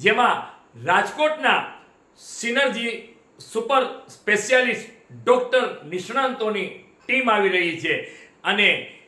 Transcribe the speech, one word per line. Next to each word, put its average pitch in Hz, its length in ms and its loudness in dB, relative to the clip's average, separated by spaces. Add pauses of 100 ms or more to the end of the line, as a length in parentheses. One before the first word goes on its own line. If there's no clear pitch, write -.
જેમાં 208 400 2 (460)
રાજકોટના 254 720 2 (540)
સિનર્જી 233 800 -2 (480)
સુપર 240 440 0 (300)
સ્પેશિયાલિસ્ટ 226 720 0 (360)
ડૉક્ટર 247 420 4 (260)
નિષ્ણાંતોની 214 760 -2 (360)
ટીમ 247 280 0
આવી 196 220 4
રહી 170 280 0
છે 151 120 0 (560)
અને 202 160 4 (420)